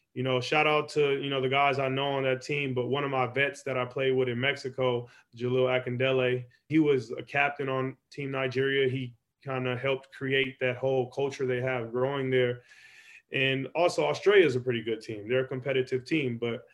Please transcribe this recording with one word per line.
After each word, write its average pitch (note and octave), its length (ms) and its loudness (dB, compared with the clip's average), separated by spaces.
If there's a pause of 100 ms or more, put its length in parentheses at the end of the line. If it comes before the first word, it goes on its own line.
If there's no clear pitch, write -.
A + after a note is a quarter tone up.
(140)
You B2+ 80 -4
know, B2+ 180 2
shout D3+ 260 2
out D3+ 240 2
to, C#3 320 2
you C#3+ 60 -6
know, C3+ 140 -2
the C3 80 0
guys C#3 280 2
I C3+ 100 0
know C3+ 240 -2
on C#3 100 -2
that C3 180 0
team, C#3+ 320 -4
but B2 140 -2
one C3+ 180 -2
of C#3 60 -2
my C3 160 0
vets C#3 380 -2
that C3+ 120 -4
I B2 80 0
played C3 320 0
with B2+ 140 0
in A#2+ 100 -2
Mexico, B2+ 680 -2 (300)
Jalil B2+ 320 2
Akindele, B2+ 760 0 (240)
he D3+ 100 2
was C3+ 340 2
a B2+ 100 -10
captain C#3+ 460 -2
on C3 260 -2 (160)
Team C#3 200 -8
Nigeria. C3+ 580 0
He B2+ 240 -4 (320)
kinda B2+ 320 -2
helped C3 360 -4
create C3+ 480 -2
that B2+ 160 0
whole C3 340 0
culture C#3 360 -4
they B2+ 140 0
have B2 320 -4
growing C3 380 -2
there. B2 320 2 (720)
And C3+ 440 0
also E3+ 280 2
Australia F3+ 400 6
is C3 120 4
a B2+ 40 -2
pretty A#2+ 220 -2
good A2 180 -2
team. G#2+ 280 -10
They're B2+ 160 2
a C3 40 -12
competitive C3 560 -2
team, C3+ 320 -2
but A#2 380 -4